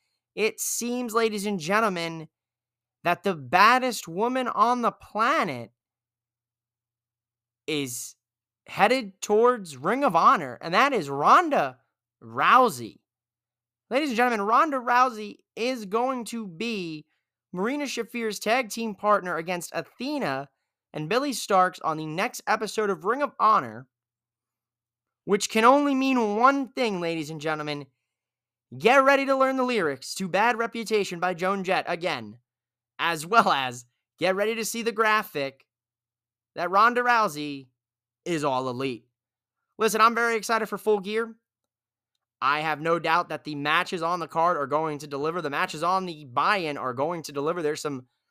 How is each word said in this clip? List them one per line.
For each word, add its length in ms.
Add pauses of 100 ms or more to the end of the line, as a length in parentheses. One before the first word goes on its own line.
(360)
it 260
seems, 520
ladies 320
and 140
gentlemen, 720 (720)
that 200
the 120
baddest 720
woman 400
on 340
the 100
planet 800 (2000)
is 480 (520)
headed 540
towards 560
Ring 260
of 120
Honor, 460
and 120
that 200
is 160
Ronda 680 (460)
Rousey. 760 (920)
Ladies 200
and 80
gentlemen, 240
Ronda 360
Rousey 600 (180)
is 300
going 400
to 220
be 580 (460)
Marina 340
Shafir's 540
tag 300
team 260
partner 400
against 380
Athena 760 (440)
and 160
Billie 220
Starkz 520
on 140
the 80
next 420
episode 420
of 140
Ring 180
of 180
Honor, 480 (1400)
which 240
can 160
only 300
mean 420
one 320
thing, 320
ladies 280
and 120
gentlemen. 460 (880)
Get 260
ready 220
to 100
learn 220
the 60
lyrics 520
to 140
Bad 280
Reputation 640
by 140
Joan 320
Jett 240
again, 480 (640)
as 240
well 260
as 320 (360)
get 160
ready 200
to 80
see 200
the 80
graphic 760 (880)
that 140
Ronda 320
Rousey 640 (560)
is 200
All 260
Elite. 360 (760)
Listen, 200
I'm 140
very 220
excited 320
for 100
Full 220
Gear. 340 (1040)
I 200
have 200
no 200
doubt 300
that 140
the 120
matches 480
on 160
the 80
card 280
are 120
going 320
to 80
deliver. 340
The 80
matches 320
on 240
the 200
buy-in 520
are 160
going 300
to 80
deliver. 320
There's 180
some, 240 (260)